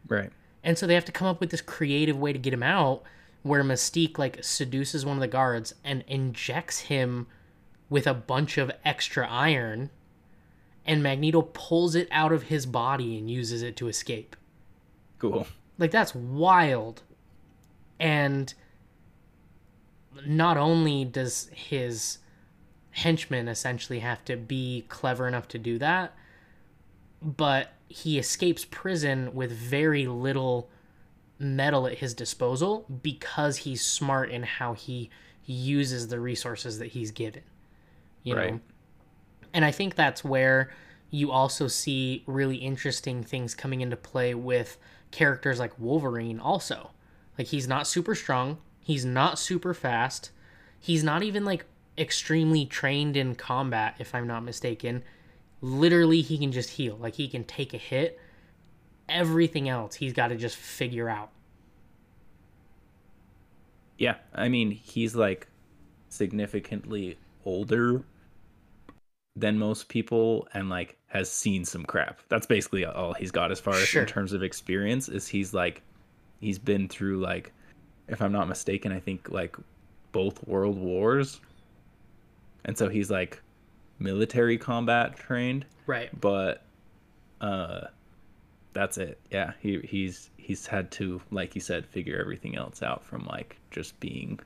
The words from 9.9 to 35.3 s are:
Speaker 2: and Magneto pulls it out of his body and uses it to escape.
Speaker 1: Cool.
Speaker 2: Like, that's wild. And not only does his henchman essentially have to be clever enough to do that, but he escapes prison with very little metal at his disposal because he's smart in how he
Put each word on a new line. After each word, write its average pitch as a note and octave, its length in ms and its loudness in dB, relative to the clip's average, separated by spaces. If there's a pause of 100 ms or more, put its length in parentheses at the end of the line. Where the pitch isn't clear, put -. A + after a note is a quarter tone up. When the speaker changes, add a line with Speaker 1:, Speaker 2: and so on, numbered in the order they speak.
Speaker 2:
and D3+ 180 4
Magneto D3+ 380 4
pulls E3 540 2
it F3 160 2
out D#3 200 4
of D3+ 120 4
his C#3+ 220 0
body B2 520 0
and A2 120 -6
uses A#2 320 -2
it A#2 160 -6
to A#2+ 100 -4
escape. - 480 -6 (840)
Speaker 1:
Cool. G2+ 280 0 (300)
Speaker 2:
Like, E3 140 4
that's G#3+ 240 4
wild. C3 880 4 (960)
And C#3+ 540 2 (1700)
not D#3+ 320 6
only D3+ 480 6
does B2+ 480 -4
his B2 680 -4 (720)
henchman C#3 560 0
essentially B2 520 -4
have A#2 260 -4
to B2+ 100 -4
be B2 540 -4
clever B2+ 380 -2
enough B2 200 -4
to A#2+ 100 -10
do A2+ 220 -2
that, E3+ 340 2 (1080)
but C#3+ 480 2 (180)
he D3+ 320 -2
escapes - 460 0
prison C#3 680 -2
with B2+ 180 -4
very C#3 560 2
little B2+ 600 0 (680)
metal C3+ 480 2
at - 100 -4
his B2 160 -6
disposal C3+ 720 0 (160)
because D3 560 -2
he's B2+ 260 -4
smart C3+ 460 0
in A#2+ 140 -6
how A#2+ 300 -4
he A#2+ 360 -8 (360)